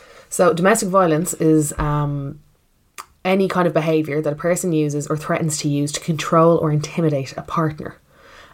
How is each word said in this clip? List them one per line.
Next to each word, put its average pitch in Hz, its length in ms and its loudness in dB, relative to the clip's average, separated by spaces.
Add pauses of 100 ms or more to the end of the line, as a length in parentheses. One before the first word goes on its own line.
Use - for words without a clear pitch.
(280)
So 180 240 2
domestic 190 380 2
violence 180 440 2
is, 156 440 2
um, 147 600 -2 (840)
any 190 240 2
kind 180 180 0
of 156 80 0
behaviour 156 480 0
that 151 100 -2
a 147 40 -6
person 175 360 0
uses 147 360 0
or 156 80 -2
threatens 160 420 -4
to 151 100 -2
use 143 240 0
to - 80 -8
control 165 580 2
or 156 120 0
intimidate 151 640 -2
a - 60 -10
partner. 156 540 -4 (580)